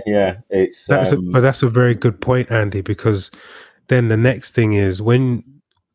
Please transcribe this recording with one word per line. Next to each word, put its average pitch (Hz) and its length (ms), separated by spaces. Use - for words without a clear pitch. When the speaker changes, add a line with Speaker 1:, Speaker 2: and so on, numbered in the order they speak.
Speaker 1:
yeah, 98 300
it's, 95 380
Speaker 2:
That's 92 260
Speaker 1:
um, 90 140
Speaker 2:
a, 90 40
but 123 100
that's 131 200
a 127 80
very 123 240
good 110 260
point, 127 300
Andy, 104 320
because 101 480
then 123 180
the 110 100
next 123 380
thing 107 180
is 98 260
when 120 440